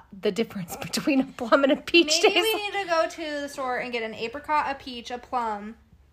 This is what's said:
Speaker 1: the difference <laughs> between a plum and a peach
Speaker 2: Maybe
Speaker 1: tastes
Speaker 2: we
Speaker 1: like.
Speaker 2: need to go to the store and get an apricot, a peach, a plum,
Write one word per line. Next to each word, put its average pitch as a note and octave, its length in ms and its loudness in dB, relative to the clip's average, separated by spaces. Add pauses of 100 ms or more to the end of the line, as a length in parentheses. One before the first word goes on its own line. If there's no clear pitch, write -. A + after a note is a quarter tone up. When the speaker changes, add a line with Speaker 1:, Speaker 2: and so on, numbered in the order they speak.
(180)
Speaker 1:
the G#3 140 0
difference F#3+ 460 -6
<laughs> - 40 -14
between - 380 0
a - 60 2
plum C#4 400 2
and C#4+ 80 4
a - 20 6
peach D#4+ 480 4
Speaker 2:
Maybe G4 120 6
Speaker 1:
tastes A4 180 4
Speaker 2:
we - 80 -
Speaker 1:
like. G#4 120 -6
Speaker 2:
need G4+ 100 -2
to E4+ 60 -6
go E4 200 2
to D4+ 320 -6
the C#4+ 80 -6
store B3+ 300 -4
and B3+ 120 -6
get A#3 120 -4
an A3 120 -6
apricot, C#4+ 560 -2
a C#4 40 -6
peach, B3 360 -12
a B3 80 -6
plum, A3+ 560 -6 (380)